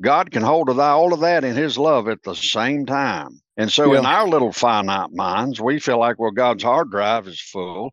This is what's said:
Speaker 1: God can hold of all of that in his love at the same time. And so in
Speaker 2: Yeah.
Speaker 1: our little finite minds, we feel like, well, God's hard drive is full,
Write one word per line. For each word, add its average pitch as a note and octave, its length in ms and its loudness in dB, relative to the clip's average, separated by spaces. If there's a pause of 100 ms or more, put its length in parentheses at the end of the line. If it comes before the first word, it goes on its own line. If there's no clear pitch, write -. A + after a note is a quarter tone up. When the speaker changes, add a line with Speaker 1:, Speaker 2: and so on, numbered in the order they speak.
Speaker 1:
God C#3+ 300 2
can A2 120 -2
hold D3 260 2
of B2+ 100 0
all D3+ 340 4
of D3+ 80 -2
that E3 240 2
in A#2+ 100 -4
his C#3 220 -2
love C#3 320 2
at G#2+ 140 -6
the F#2 120 -8
same C3 500 -2
time. A#2 540 -4 (180)
And A2 120 -2
so D3 240 4
in C3+ 100 4
Speaker 2:
Yeah. B2+ 60 2
Speaker 1:
our G3+ 200 2
little C3 240 0
finite G2+ 580 0
minds, G2 480 -4
we C3+ 200 -2
feel B2 200 0
like, A#2 180 0
well, A2+ 140 -2
God's A#2 320 0
hard B2+ 280 0
drive G#2 360 -2
is F2 140 -16
full, F#2 520 -10